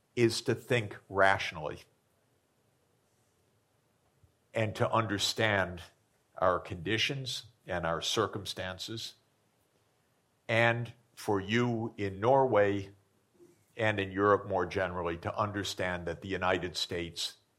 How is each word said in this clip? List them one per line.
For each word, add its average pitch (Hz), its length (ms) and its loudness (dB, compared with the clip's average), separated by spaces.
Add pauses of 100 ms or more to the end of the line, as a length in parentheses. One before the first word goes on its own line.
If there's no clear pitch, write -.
(160)
is 117 260 4
to 117 140 0
think 113 420 -2 (100)
rationally 95 720 2 (2750)
and 110 220 0
to - 160 0
understand 101 880 0 (560)
our 90 220 4
conditions 113 840 -4 (240)
and 87 180 -2
our 82 160 0
circumstances, 95 1120 -4 (1300)
and 117 440 2 (240)
for 101 240 0
you 113 580 0
in 98 220 -4
Norway 104 720 4 (840)
and 107 240 0
in 95 120 -4
Europe 101 360 4
more 92 180 0
generally 87 520 -2
to 98 200 -6
understand 95 680 -4
that 85 160 -6
the 95 80 -10
United 90 480 0
States - 560 -6 (260)